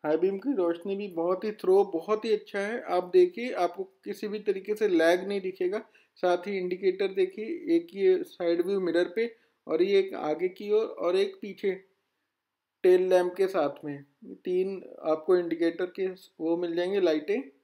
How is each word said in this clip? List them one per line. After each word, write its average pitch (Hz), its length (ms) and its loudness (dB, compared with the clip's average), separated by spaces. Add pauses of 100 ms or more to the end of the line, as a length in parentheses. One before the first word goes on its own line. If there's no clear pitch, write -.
हाई 156 140 2
बीम 190 200 0
की 262 180 -4
रोशनी 175 400 -2
भी 202 180 -8
बहुत 180 300 -2
ही 214 100 -4
थ्रो 196 300 4 (100)
बहुत 214 320 -2
ही 220 80 0
अच्छा 208 260 -6
है। 214 280 -6
आप 180 160 0 (100)
देखिए 190 420 4
आपको 180 280 -2 (200)
किसी 202 240 -8
भी 208 140 -6
तरीके 202 340 -4
से 214 120 0
लैग 175 400 4
नहीं 202 140 -4
दिखेगा। 185 380 -4 (440)
साथ 180 240 0
ही 202 100 -4
इंडिकेटर 185 560 -2
देखिए, 190 320 -2 (300)
एक 170 200 0
ये 185 300 4
साइड 170 400 -2
व्यू 196 160 0
मिरर 175 340 2
पे 226 200 -2 (320)
और 160 140 0
ये 196 180 4
एक 190 160 -2
आगे 160 340 -2
की 202 220 -6
ओर 214 160 2
और 175 280 -2
एक 196 260 0
पीछे 196 300 -4 (1120)
टेल 185 260 6
लैंप 180 260 4
के 190 120 2
साथ 156 380 -2
में, 143 180 -10 (320)
तीन 185 480 -2 (220)
आपको 160 320 2
इंडिकेटर 170 480 0 (100)
के 190 120 -4 (320)
वो 165 180 0
मिल 175 180 -4
जाएंगे 185 240 0
लाइटें। 180 520 0 (120)